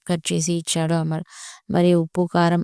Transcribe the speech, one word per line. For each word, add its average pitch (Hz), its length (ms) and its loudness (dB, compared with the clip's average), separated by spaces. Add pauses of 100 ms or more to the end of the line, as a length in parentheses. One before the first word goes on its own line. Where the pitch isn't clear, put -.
కట్ 170 200 -4
చేసి 170 280 -2
ఇచ్చాడు 165 400 -2
అమర్. 160 300 -2 (480)
"మరి 175 220 4
ఉప్పు, 170 320 0
కారం?" 170 380 2